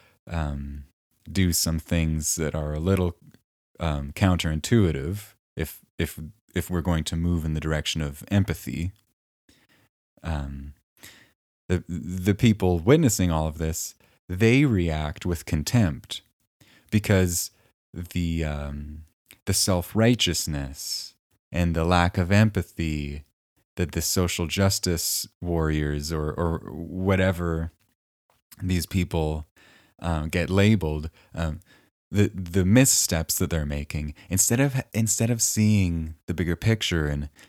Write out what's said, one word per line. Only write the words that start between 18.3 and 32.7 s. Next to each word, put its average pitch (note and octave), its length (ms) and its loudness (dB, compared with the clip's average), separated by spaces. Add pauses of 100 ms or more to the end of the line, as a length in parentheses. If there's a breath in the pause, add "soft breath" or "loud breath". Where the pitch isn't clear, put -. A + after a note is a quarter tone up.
um, D2 600 -8 (420)
the F#2+ 80 -2
self-righteousness F2 1600 0 (380)
and E2+ 220 0
the D#2+ 120 0
lack F2 320 4
of F2+ 140 2
empathy D#2+ 920 0 (520)
that E2+ 180 -4
the F2 80 -2
social F2 460 0
justice F#2 800 0 (120)
warriors D2+ 720 -2
or, D2+ 220 -4
or E2 260 -2 (140)
whatever E2+ 1000 0 (920)
these F2+ 240 0
people, D#2+ 640 -2 (520 soft breath)
uh, D#2+ 260 -2
get E2 240 -2
labeled, F2 600 2 (240 soft breath)
um, E2 260 -4 (520 soft breath)
the, G2+ 220 4
the F#2 320 0
missteps G2 720 4